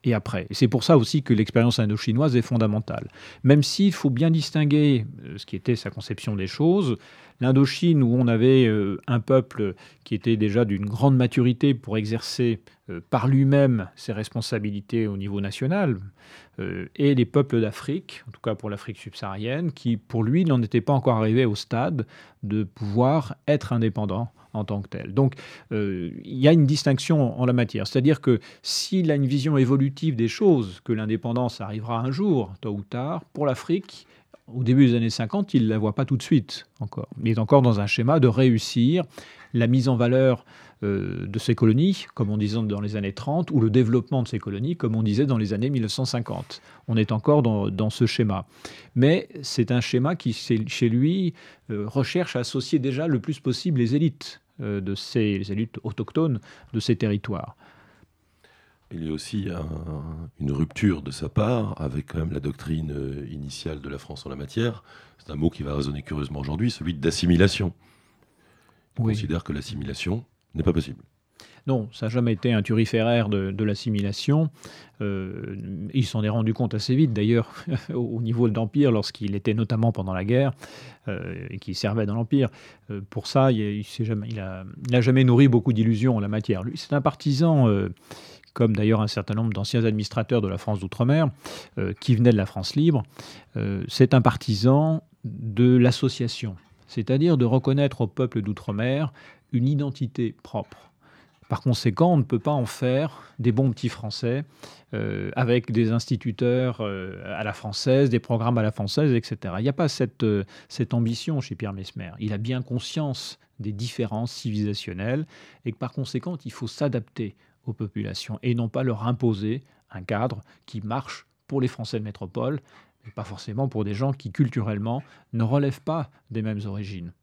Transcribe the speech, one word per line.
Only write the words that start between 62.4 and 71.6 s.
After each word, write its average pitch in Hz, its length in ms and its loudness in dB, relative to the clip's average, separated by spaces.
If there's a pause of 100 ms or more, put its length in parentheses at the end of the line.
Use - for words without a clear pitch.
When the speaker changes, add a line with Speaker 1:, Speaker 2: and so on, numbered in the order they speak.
Speaker 2:
doctrine, 76 520 -4
euh, 69 380 -6
initiale 71 500 -10
de 67 80 -12
la 69 100 -10
France 71 260 -16
en 67 60 -12
la 67 60 -10
matière. 110 480 -4 (340)
C'est - 140 -16
un 73 40 -8
mot 78 140 2
qui - 120 -12
va 71 120 -6
résonner 71 280 -4
curieusement 71 380 -6
aujourd'hui, 80 300 -2
celui - 240 -6
d'assimilation. 87 800 2 (1200)
On 117 60 -2
Speaker 1:
Oui. 110 80 2
Speaker 2:
considère 85 320 -2
que - 80 -8
l'assimilation 71 720 -6 (300)
n'est 78 80 -4
pas 90 100 4
possible. - 300 -4 (640)